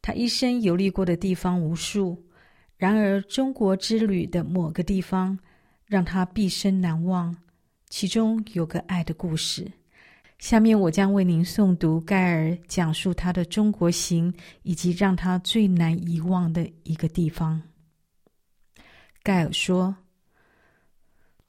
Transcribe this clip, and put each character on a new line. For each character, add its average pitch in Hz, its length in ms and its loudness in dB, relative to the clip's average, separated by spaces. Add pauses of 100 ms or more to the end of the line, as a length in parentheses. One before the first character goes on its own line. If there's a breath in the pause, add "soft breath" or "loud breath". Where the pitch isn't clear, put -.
他 - 120 -6
一 240 140 -2
生 247 340 0
游 175 140 2
历 190 140 2
过 190 160 -2
的 170 100 2
地 185 180 -2
方 180 240 -2
无 165 160 -2
数， 180 480 -4 (540 soft breath)
然 190 180 0
而 196 280 2
中 262 320 -2
国 196 200 2
之 220 320 0
旅 185 220 0
的 170 160 -2
某 165 280 -2
个 175 120 -4
地 190 180 0
方 190 380 -2 (460 soft breath)
让 208 180 0
他 180 220 0
毕 196 240 -2
生 190 320 0
难 165 240 0
忘， 175 280 -2 (540)
其 - 180 -6
中 220 460 0
有 170 140 -2
个 165 140 -6
爱 180 220 -4
的 160 120 -4
故 165 200 -6
事。 - 320 -6 (760 soft breath)
下 226 200 2
面 220 180 6
我 175 140 4
将 196 220 2
为 196 100 4
您 170 180 4
诵 185 360 2
读 165 240 2
盖 180 320 2
尔 160 240 0 (100)
讲 160 260 0
述 180 200 -2
他 180 180 -2
的 175 140 -2
中 214 260 0
国 170 180 0
行， 170 440 0 (300 loud breath)
以 180 120 -4
及 175 160 0
让 185 240 2
他 180 240 -2
最 208 300 0
难 165 360 2
遗 170 140 -2
忘 175 320 0
的 165 180 -4 (140)
一 160 120 -6
个 160 120 -4
地 165 220 -2
方。 160 320 -4 (1600 soft breath)
盖 180 220 2
尔 - 80 -6
说 185 420 0 (1500)